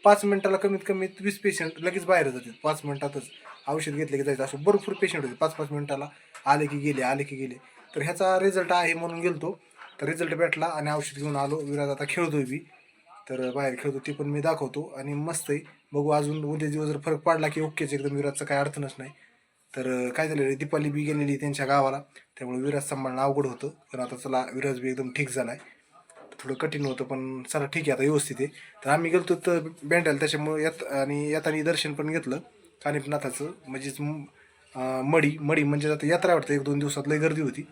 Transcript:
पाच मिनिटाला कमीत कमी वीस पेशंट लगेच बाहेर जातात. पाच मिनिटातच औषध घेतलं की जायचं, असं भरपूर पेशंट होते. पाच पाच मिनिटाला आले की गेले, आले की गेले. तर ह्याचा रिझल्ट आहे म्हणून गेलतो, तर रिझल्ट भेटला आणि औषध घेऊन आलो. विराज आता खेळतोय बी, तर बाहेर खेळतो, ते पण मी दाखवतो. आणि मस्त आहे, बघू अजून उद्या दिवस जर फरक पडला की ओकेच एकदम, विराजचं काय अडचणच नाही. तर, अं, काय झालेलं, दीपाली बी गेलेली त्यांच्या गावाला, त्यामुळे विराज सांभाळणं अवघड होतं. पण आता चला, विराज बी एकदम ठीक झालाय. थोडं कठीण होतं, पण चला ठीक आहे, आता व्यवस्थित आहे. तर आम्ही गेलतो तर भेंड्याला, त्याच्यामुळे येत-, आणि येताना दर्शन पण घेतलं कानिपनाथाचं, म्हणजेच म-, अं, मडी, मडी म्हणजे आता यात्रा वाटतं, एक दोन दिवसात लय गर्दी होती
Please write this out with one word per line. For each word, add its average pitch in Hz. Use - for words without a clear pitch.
पाच 202
मिनिटाला 196
कमीत 196
कमी 190
वीस 196
पेशंट 170
लगेच 175
बाहेर 165
जातात. 123
पाच 151
मिनिटातच 143
औषध 151
घेतलं 143
की 139
जायचं, 135
असं 139
भरपूर 202
पेशंट 175
होते. 123
पाच 156
पाच 147
मिनिटाला 143
आले 147
की 143
गेले, 139
आले 139
की 143
गेले. 131
तर 147
ह्याचा 185
रिझल्ट 185
आहे 175
म्हणून 165
गेलतो, 170
तर 147
रिझल्ट 160
भेटला 160
आणि 151
औषध 143
घेऊन 143
आलो. 139
विराज 143
आता 139
खेळतोय 151
बी, 131
तर 127
बाहेर 131
खेळतो, 135
ते 151
पण 143
मी 147
दाखवतो. 156
आणि 139
मस्त 156
आहे, 143
बघू 143
अजून 151
उद्या 151
दिवस 151
जर 147
फरक 156
पडला 160
की 151
ओकेच 151
एकदम, 139
विराजचं 143
काय 139
अडचणच 143
नाही. 135
तर, 127
अं, 127
काय 156
झालेलं, 139
दीपाली 151
बी 147
गेलेली 147
त्यांच्या 143
गावाला, 139
त्यामुळे 127
विराज 143
सांभाळणं 135
अवघड 139
होतं. 127
पण 127
आता 123
चला, 127
विराज 131
बी 127
एकदम 127
ठीक 139
झालाय. 123
थोडं 131
कठीण 151
होतं, 131
पण 131
चला 143
ठीक 156
आहे, 147
आता 123
व्यवस्थित 143
आहे. 135
तर 135
आम्ही 160
गेलतो 175
तर 170
भेंड्याला, 156
त्याच्यामुळे 151
येत-, 160
आणि 143
येताना 156
दर्शन 156
पण 151
घेतलं 151
कानिपनाथाचं, 147
म्हणजेच 135
म-, 147
अं, 131
मडी, 151
मडी 151
म्हणजे 147
आता 147
यात्रा 175
वाटतं, 147
एक 143
दोन 143
दिवसात 143
लय 151
गर्दी 156
होती 143